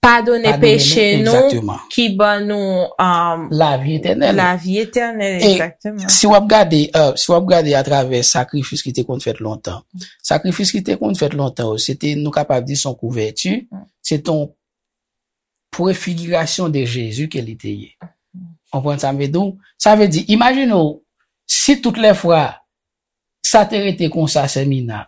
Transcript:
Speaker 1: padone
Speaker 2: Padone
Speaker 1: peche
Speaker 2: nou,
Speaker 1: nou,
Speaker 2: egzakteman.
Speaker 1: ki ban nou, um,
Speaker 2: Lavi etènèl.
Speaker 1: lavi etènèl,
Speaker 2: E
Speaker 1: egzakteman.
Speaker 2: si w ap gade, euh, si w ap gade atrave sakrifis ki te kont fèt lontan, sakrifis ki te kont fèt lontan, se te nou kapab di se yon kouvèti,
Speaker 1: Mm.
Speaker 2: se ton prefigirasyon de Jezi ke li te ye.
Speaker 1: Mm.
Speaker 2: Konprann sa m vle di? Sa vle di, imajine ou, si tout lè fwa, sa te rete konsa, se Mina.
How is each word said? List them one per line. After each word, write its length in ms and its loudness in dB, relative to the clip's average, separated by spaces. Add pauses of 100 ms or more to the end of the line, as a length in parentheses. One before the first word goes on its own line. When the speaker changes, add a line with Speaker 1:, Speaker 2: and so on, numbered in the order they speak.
Speaker 1:
padone 440 4
Speaker 2:
Padone 60 4 (100)
Speaker 1:
peche 420 4 (120)
Speaker 2:
nou, 80 2
Speaker 1:
nou, 240 6
Speaker 2:
egzakteman. 320 -2 (100)
Speaker 1:
ki 140 0 (100)
ban 320 2
nou, 480 -2
um, 560 0
Speaker 2:
Lavi 480 0
etènèl. 400 0
Speaker 1:
lavi 460 0
etènèl, 580 -4
Speaker 2:
E 80 6
Speaker 1:
egzakteman. 640 -4
Speaker 2:
si 160 4
w 40 6
ap 120 6
gade, 380 4 (100)
euh, 240 4
si 120 -2
w 40 4
ap 120 2
gade 280 2
atrave 480 0
sakrifis 640 -2
ki 80 -8
te 80 -2
kont 200 -6
fèt 200 -6
lontan, 400 -10 (400)
sakrifis 480 -2
ki 160 -4
te 80 -2
kont 240 -4
fèt 160 -2
lontan, 440 -4
se 200 -6
te 160 -4
nou 160 -4
kapab 360 -2
di 120 -6
se 80 -4
yon 80 -6
kouvèti, 640 -6 (100)
Speaker 1:
Mm. 200 -18 (120)
Speaker 2:
se 240 -4
ton 240 -2 (1300)
prefigirasyon 1000 -4
de 160 -2
Jezi 420 -6
ke 140 -8
li 160 -12
te 140 -10
ye. 180 -14 (440)
Speaker 1:
Mm. 200 -20 (160)
Speaker 2:
Konprann 280 -4
sa 140 -2
m 60 -4
vle 120 -2
di? 120 0 (360)
Sa 160 6
vle 160 4
di, 140 -2 (100)
imajine 400 2
ou, 280 0 (460)
si 320 2
tout 180 -2
lè 160 6
fwa, 340 2 (960)
sa 220 6
te 160 -4
rete 280 -2
konsa, 380 0
se 180 -2
Mina. 420 -4